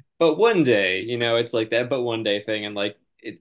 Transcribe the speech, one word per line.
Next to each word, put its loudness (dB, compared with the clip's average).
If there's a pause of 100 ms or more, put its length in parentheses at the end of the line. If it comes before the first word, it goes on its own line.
(180)
"But 4
one 4
day," 2
you -6
know, 0
it's, -2
like, -2
that 0
"but -2
one -4
day" 0
thing. -4
And, -10
like, -4 (240)
it, -14